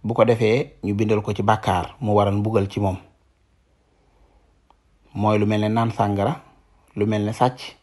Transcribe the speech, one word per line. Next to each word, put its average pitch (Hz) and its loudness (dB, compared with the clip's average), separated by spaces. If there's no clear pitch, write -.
bu 110 -4
ko 113 4
defee, 117 2
ñu 101 -2
bindal 107 0
ko 104 -6
ci - -6
bàkkaar, 98 0
mu 104 -2
waral 101 2
mbugal 104 0
ci - -6
moom. 95 -2
Mooy 107 2
lu 104 2
mel 107 0
ne 107 0
naan 113 0
sàngara, 104 0
lu 104 0
mel 107 0
ne 107 -2
sàcc - -2